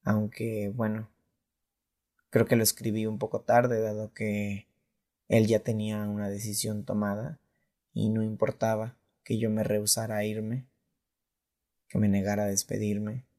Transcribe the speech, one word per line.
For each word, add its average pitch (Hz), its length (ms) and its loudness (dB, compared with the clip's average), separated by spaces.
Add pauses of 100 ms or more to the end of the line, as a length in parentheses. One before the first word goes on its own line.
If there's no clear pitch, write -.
Aunque, 107 680 -2
bueno, 110 400 -4 (1200)
creo 117 160 6
que 123 100 4
lo 113 60 6
escribí 110 420 0
un 110 140 -4
poco - 240 -4
tarde, 117 400 4
dado 107 320 -4
que 104 520 -4 (680)
él 110 140 6
ya 110 140 4
tenía 107 420 -2
una 104 260 -4
decisión 104 560 -4
tomada 104 560 -4 (540)
y 107 160 0
no 110 120 0
importaba 110 760 -2 (260)
que 113 140 -2
yo 113 100 0
me 110 160 0
rehusara 107 540 0
a 104 80 0
irme, 110 400 -4 (1200)
que - 100 -2
me 104 100 4
negara 101 340 2
a 104 60 0
despedirme. 107 760 -4 (140)